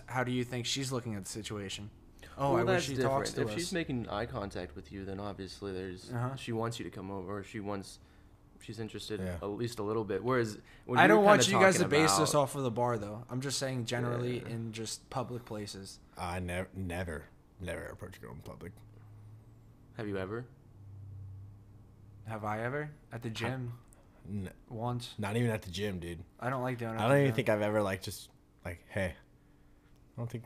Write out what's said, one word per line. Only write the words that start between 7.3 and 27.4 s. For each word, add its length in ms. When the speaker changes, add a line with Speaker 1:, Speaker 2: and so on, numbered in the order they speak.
Speaker 2:
or 40
she 160
wants, 400
she's 180
interested 400
Speaker 3:
Yeah. 220
Speaker 2:
at 80
least 300
a 40
little 200
bit. 200
Whereas 340
when 140
Speaker 1:
I 40
Speaker 2:
you're 120
Speaker 1:
don't 80
want 180
Speaker 2:
kinda 160
Speaker 1:
you 80
guys 100
to 100
Speaker 2:
talking 160
Speaker 1:
base 100
Speaker 2:
about 140
Speaker 1:
this 100
off 200
of 80
the 80
bar, 260
though. 320
I'm 120
just 160
saying 280
generally 560
Speaker 2:
Yeah. 120
Speaker 1:
in 200
just 360
public 360
places. 540
Speaker 3:
I 220
nev-, 360
never, 500
never 240
approach 320
a 20
girl 140
in 80
public. 320
Speaker 2:
Have 100
you 100
ever? 280
Speaker 1:
Have 160
I 180
ever? 300
At 100
the 60
gym? 440
Speaker 3:
N-, 220
Speaker 1:
Once. 520
Speaker 3:
not 180
even 140
at 100
the 100
gym, 280
dude. 200
Speaker 1:
I 100
don't 140
like 160
doing 160
it 0
Speaker 3:
I 20
Speaker 1:
at 60
Speaker 3:
don't 80
Speaker 1:
the 60
Speaker 3:
even 100
Speaker 1:
gym. 80
Speaker 3:
think 140